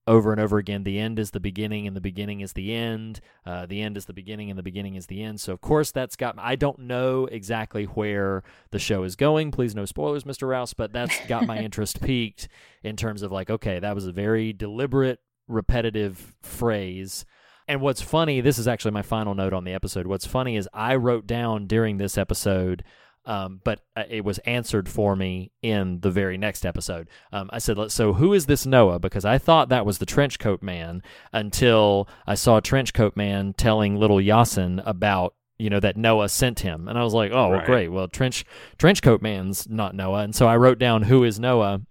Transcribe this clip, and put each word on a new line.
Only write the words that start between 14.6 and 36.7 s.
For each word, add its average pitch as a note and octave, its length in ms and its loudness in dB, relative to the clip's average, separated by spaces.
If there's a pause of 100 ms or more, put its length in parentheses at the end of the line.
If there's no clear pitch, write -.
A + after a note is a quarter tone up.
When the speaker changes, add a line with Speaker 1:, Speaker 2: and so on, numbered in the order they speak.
Speaker 1:
repetitive A2 960 -2
phrase. F#2+ 840 -6 (440)
And C#3 120 -2
what's C3+ 220 0
funny, D#3 380 0
this B2 180 2
is A2+ 100 -2
actually A2+ 220 -2
my G#2 120 -2
final G#2+ 320 -4
note F#2+ 180 -2
on F#2 120 -4
the F#2 80 -8
episode. F#2 340 -6
What's F#2+ 200 -4
funny B2+ 300 -2
is G2 180 -4
I A#2 220 0
wrote A#2+ 300 0
down A2+ 400 -2
during A2 300 2
this G2 220 -2
episode, F#2 640 0 (420)
um, F#2+ 380 -8
but, A2 180 -4 (160)
uh, A2 140 -6
it A2 140 -6
was G2 140 -4
answered A#2 500 -2
for G2+ 260 0
me F#2 380 -6 (100)
in G2 380 0
the G2 100 0
very F#2+ 260 0
next G2 300 -6
episode. E2+ 420 -8 (240)
Um, G2 200 -6
I A#2 80 -8
said, G#2+ 180 -2 (140)
"So G#2+ 220 2
who D#3 180 4
is F#3 140 4
this C#3 200 2
Noah?" A2+ 320 6
Because F#2+ 260 -4
I A#2 140 4
thought D#3 300 4
that A#2+ 180 2
was G2+ 120 -2
the - 80 -4
trench C#3 340 0
coat G2 220 0
man F2 400 -8 (300)
until G#2+ 760 4 (180)
I G#2 80 0
saw A2 260 6
Trench C3+ 340 0
Coat G#2+ 220 2
Man G2 360 0
telling G#2+ 440 2
little G#2 220 6
Yasin G2 640 4
about, F#2 500 0 (240)
you G#2+ 120 -2
know, G2+ 100 2
that G2 160 0
Noah A2 320 4
sent B2 320 0
him. E2+ 280 -6